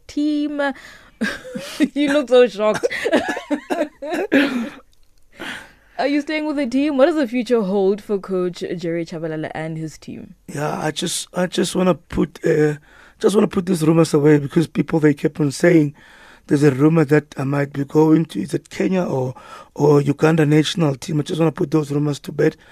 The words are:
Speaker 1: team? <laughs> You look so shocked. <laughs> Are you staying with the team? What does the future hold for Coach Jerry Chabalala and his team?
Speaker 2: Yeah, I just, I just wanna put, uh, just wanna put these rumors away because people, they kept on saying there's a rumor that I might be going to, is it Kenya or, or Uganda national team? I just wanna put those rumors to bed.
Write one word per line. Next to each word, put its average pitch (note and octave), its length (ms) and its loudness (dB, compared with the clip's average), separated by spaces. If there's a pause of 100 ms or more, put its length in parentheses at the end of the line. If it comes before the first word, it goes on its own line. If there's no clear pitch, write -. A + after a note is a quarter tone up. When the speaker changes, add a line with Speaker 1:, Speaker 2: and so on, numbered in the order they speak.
Speaker 1:
team? D4 600 -4
<laughs> C4+ 60 -2 (1200)
You C#4+ 180 0
look C#4+ 160 0
so B3 200 6
shocked. G#3 420 -2
<laughs> D4+ 1800 -4 (1300)
Are A#3+ 80 -2
you C#4+ 140 0
staying D4+ 260 -4
with D4+ 100 -4
the C#4+ 100 -2
team? C4+ 300 -2
What C4 100 6
does E4+ 80 2
the D4 140 0
future A#3 340 0
hold G3 400 0
for G#3 160 -4
Coach F#3 460 -6 (120)
Jerry E3+ 280 -6
Chabalala D#3 500 -8
and D#3+ 220 -8
his D#3+ 220 -10
team? - 360 -16 (140)
Speaker 2:
Yeah, D3 320 -6
I D#3 100 -2
just, - 420 -6
I F3+ 140 -2
just - 300 -2
wanna F#3 180 2
put, - 500 -6
uh, D3+ 300 2 (460)
just G#3 160 2
wanna G#3+ 100 4
put F3+ 200 -2
these E3+ 200 0
rumors D#3+ 280 4
away D3+ 240 6
because C#3+ 280 0
people, D#3+ 320 -2
they D3 160 4
kept - 240 -4
on C#3+ 140 0
saying D#3+ 420 4 (540)
there's D3 160 2
a D3 80 6
rumor D#3 320 4
that D3 340 0
I C#3 60 -4
might C#3+ 280 -2
be C#3 120 -4
going D#3 420 4
to, - 140 -8
is - 120 -8
it - 180 -6
Kenya F#3 340 -2
or, C3 300 -4 (400)
or D3 260 4
Uganda D#3 440 2
national D3+ 520 2
team? D3+ 240 -4
I - 20 0
just F3+ 160 -6
wanna D#3+ 140 2
put D#3+ 180 -4
those D3 220 -2
rumors D3 280 -2
to - 120 -14
bed. D3+ 240 0 (160)